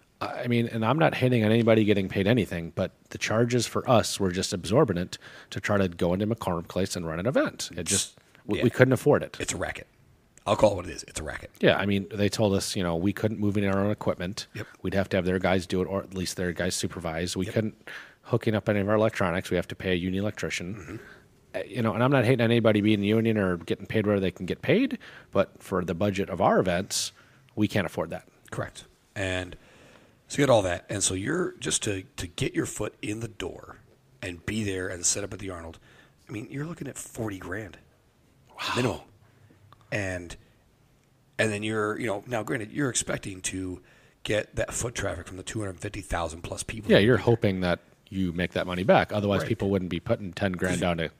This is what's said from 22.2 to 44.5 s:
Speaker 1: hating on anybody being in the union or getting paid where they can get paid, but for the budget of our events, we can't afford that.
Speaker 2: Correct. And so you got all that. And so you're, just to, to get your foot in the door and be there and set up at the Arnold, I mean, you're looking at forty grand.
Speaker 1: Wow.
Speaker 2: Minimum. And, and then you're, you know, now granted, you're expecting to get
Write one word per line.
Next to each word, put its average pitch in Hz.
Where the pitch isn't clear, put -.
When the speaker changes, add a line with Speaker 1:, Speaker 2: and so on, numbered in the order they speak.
Speaker 1:
hating 120
on 113
anybody 110
being 107
in 101
the 101
union 113
or 92
getting -
paid 107
where 101
they 95
can -
get 87
paid, 240
but 98
for 90
the 87
budget 98
of 87
our 165
events, 92
we 104
can't 98
afford 82
that. 85
Speaker 2:
Correct. -
And 92
so -
you 143
got 131
all 110
that. 87
And 101
so 98
you're, 139
just -
to, 98
to 90
get -
your 165
foot -
in 107
the 113
door -
and 90
be 107
there 95
and 90
set 101
up 98
at 98
the 95
Arnold, 82
I -
mean, 104
you're 143
looking 160
at 123
forty 107
grand. 92
Speaker 1:
Wow. -
Speaker 2:
Minimum. 117
And, 92
and 110
then 101
you're, 107
you 123
know, 101
now 117
granted, 110
you're 143
expecting -
to 92
get -